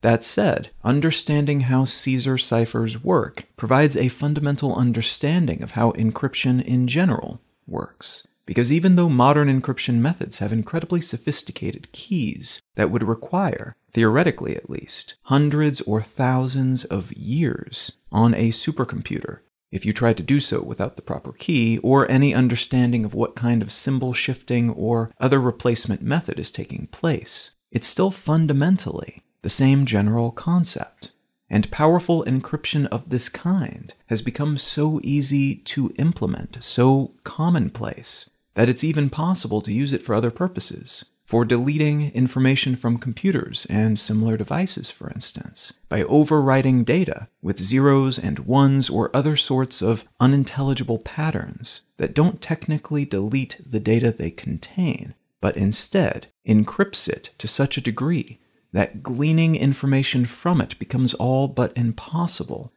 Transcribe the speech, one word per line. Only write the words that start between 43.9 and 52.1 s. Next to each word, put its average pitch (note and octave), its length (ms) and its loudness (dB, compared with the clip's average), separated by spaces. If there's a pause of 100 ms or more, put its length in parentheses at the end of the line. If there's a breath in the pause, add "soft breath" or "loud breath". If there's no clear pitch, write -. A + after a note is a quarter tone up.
similar A2 380 0
devices, D#3 540 -4
for - 200 -14
instance, - 640 -12 (160)
by G#2+ 140 0
overwriting C3+ 840 4
data C3 440 0 (120)
with F#2+ 180 -4
zeros C3 600 4
and - 220 -4
ones C3+ 500 4
or - 260 0
other D3 180 2
sorts C3 480 -2
of A2 220 0 (160)
unintelligible C3+ 800 2
patterns - 840 -8 (140)
that - 180 -4